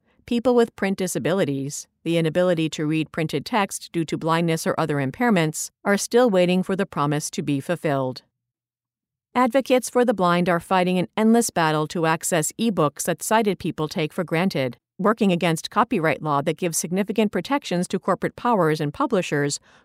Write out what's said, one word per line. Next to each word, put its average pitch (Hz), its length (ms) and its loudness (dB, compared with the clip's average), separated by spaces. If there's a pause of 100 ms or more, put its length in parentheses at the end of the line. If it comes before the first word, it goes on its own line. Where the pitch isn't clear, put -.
(240)
people 247 300 2
with 233 220 2
print 196 220 -2
disabilities, 143 920 -2 (160)
the 170 140 0
inability 165 500 2
to 151 180 -4
read 156 240 0
printed 160 340 -4
text - 460 -4
due 165 140 -2
to 151 140 -4
blindness 160 480 0
or - 120 0
other 151 180 -2
impairments, 156 760 0 (140)
are 202 120 2
still 240 340 2
waiting 180 320 4
for 190 140 -2
the 190 100 -2
promise 147 440 -2
to - 120 -6
be 143 160 -2
fulfilled. 135 640 -2 (1120)
Advocates 254 560 2
for 247 140 2
the 233 100 2
blind 180 340 2
are 170 120 2
fighting 180 360 0
an 180 200 0
endless 226 340 4
battle 156 380 0
to 165 180 -2
access 160 460 0
ebooks 170 500 0
that 170 200 -4
sighted 220 360 0
people 156 300 -4
take 156 240 -4
for 185 120 -4
granted, 160 540 -2 (200)
working 202 320 2
against 170 380 0
copyright 180 540 0
law 147 180 0
that 156 160 -2
gives 170 220 -4
significant 196 520 0
protections 185 560 -2
to - 120 -4
corporate - 360 -2
powers 170 460 0
and 147 140 -2
publishers 160 680 -2 (240)